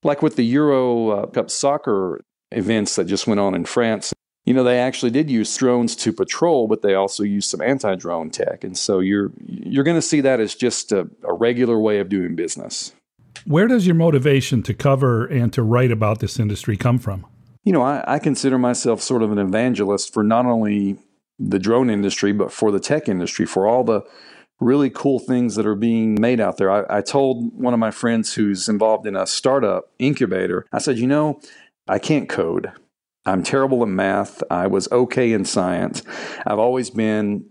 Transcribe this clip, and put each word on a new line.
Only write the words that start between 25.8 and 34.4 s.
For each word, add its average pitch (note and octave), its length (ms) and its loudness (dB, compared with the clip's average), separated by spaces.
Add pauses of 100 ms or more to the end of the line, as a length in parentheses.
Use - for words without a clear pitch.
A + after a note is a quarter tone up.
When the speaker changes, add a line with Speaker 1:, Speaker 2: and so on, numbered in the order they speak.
Speaker 1:
made A#2 220 2
out G2 160 -2
there. F#2+ 140 2
I, G#2 280 0
I G2+ 40 -2
told C3 520 -2
one B2 200 -2
of A#2 40 2
my A2+ 120 0
friends A2+ 420 -2
who's G2+ 340 -2
involved A2 400 0
in G2+ 80 -6
a F#2+ 120 -2
startup A#2+ 720 0
incubator, F#2+ 760 0
I A#2 60 -2
said, B2+ 200 -2
"You A#2+ 80 0
know, D3 320 0 (480)
I F#2+ 120 -2
can't C#3 320 0
code. - 420 -2 (540)
I'm F#2+ 160 0
terrible C3+ 400 0
at A2 60 0
math. G2 640 -2